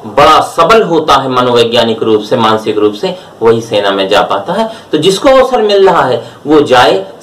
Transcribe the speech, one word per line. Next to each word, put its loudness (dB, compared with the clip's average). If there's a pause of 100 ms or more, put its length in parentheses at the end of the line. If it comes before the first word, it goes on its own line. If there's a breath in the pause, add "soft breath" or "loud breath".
बड़ा 2
सबल 2
होता 0
है -2
मनोवैज्ञानिक 0
रूप 2
से, -4
मानसिक -2
रूप 0
से, -6 (280 loud breath)
वही 2
सेना -2
में -2
जा 2
पाता -4
है। -2 (240 loud breath)
तो -2
जिसको 0
अवसर 2
मिल 2
रहा 2
है -2 (260 loud breath)
वो 4
जाए, 2 (180)